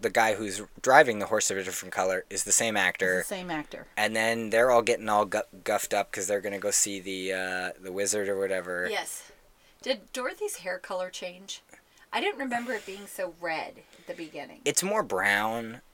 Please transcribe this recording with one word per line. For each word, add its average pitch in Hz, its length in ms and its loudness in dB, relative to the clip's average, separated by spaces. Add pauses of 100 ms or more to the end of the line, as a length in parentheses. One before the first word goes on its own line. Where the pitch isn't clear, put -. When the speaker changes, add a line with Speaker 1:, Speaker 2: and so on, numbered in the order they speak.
Speaker 1:
the 113 80 0
guy 110 260 4
who's 101 280 -6 (180)
driving 131 380 8
the 95 80 -2
horse 107 240 2
of 98 80 -2
a 92 60 -4
different 92 280 -8
color 95 380 0
is 95 140 -4
the 101 80 -2
same 113 240 4
actor. 92 440 2
Speaker 2:
It's - 80 -4
the 202 60 -6
same 180 160 -6
actor. 151 360 -8 (100)
Speaker 1:
And 107 180 0
then 113 360 0
they're 117 200 6
all 117 120 8
getting 107 260 0
all 107 160 6
gu-, 104 160 0 (240)
guffed 107 280 -2
up 101 200 0
'cause 98 160 -4
they're 101 120 0
gonna 101 200 -4
go 101 100 -2
see 98 300 0
the, 95 320 -4
uh, 92 380 -4 (100)
the 92 100 -12
wizard 101 380 0
or 98 100 -2
whatever. 92 500 -2
Speaker 2:
Yes. - 360 -6 (580)
Did 254 300 -6
Dorothy's 381 460 -6
hair 180 200 -6
color 185 320 -6
change? 185 500 -12 (520)
I 226 80 0
didn't 381 180 -2
remember 240 360 -4
it 208 120 -6
being 196 220 -12
so 180 320 -6
red 160 340 -4 (240)
at - 80 -20
the 175 80 -8
beginning. 156 500 -12
Speaker 1:
It's 143 200 0
more 208 180 2
brown, 110 800 0 (140)